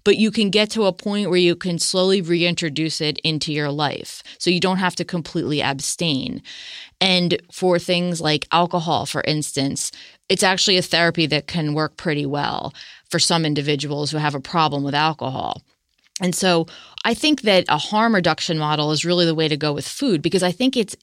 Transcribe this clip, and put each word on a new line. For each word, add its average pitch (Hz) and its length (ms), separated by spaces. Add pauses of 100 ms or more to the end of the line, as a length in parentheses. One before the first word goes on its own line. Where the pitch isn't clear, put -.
but 202 140
you 214 120
can 208 200
get 208 220
to 220 120
a 190 80
point 202 380
where 180 100
you 175 160
can 175 240
slowly 190 420
reintroduce 165 760
it 151 200
into 156 340
your 147 180
life. 143 520 (160)
So 175 100
you 175 100
don't 185 200
have 180 180
to 175 80
completely 151 560
abstain. 139 800 (580)
And 180 500
for 180 300
things 175 400
like 151 320
alcohol, 165 540
for - 200
instance, 143 680 (340)
it's 190 160
actually 190 320
a 180 60
therapy 165 460
that 143 200
can 151 260
work 156 220
pretty 147 300
well - 480 (360)
for 170 100
some 165 260
individuals 147 680
who 156 60
have 151 180
a 135 60
problem 147 420
with 143 120
alcohol. 135 680 (600)
And 180 140
so 170 320 (380)
I 240 80
think 302 300
that 190 260
a 147 80
harm 220 360
reduction 170 440
model 151 340
is 147 140
really 175 200
the 165 80
way 156 140
to 151 80
go 147 160
with 143 160
food, 196 340
because 175 220
I 180 80
think 254 240
it's, 220 280